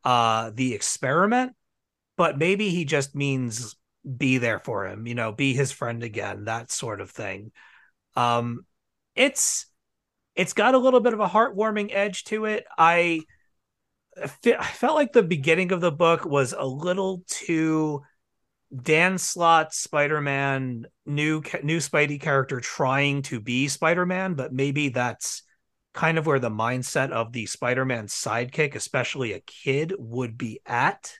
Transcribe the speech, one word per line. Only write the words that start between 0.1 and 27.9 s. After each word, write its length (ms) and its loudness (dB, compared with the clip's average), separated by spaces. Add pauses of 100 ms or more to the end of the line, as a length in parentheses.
the 220 -2
experiment, 760 0 (640)
but 200 2
maybe 340 2
he 140 0
just 300 0
means 640 -4 (400)
be 220 4
there 200 0
for 300 -6
him, 180 -10
you 80 -8
know, 160 -2
be 240 0
his 160 0
friend 320 -6
again, 440 -8
that 260 -6
sort 280 -6
of 80 -10
thing. 440 -10 (640)
Um, 500 0 (480)
it's, 520 0 (680)
it's 200 0
got 200 6
a 40 6
little 200 6
bit 140 4
of 80 -4
a 80 2
heartwarming 680 2
edge 300 -2
to 220 -4
it. 180 -2 (120)
I 440 6 (1200)
fe-, 160 4
I 80 -6
felt 300 0
like 160 2
the 100 8
beginning 480 2
of 100 0
the 120 2
book 320 4
was 280 2
a 140 -4
little 600 -2
too 760 0 (720)
Dan 440 2
Slott, 540 4
Spider-Man, 1120 -2 (200)
new 360 -2
ca-, 200 -8
new 160 0
Spidey 420 0
character 380 0
trying 640 0
to 160 -6
be 300 0
Spider-Man, 680 0
but 180 -6
maybe 360 0
that's 560 -4 (500)
kind 220 0
of 100 0
where 120 2
the 120 -2
mindset 600 -2
of 220 -4
the 120 -8
Spider-Man 640 -2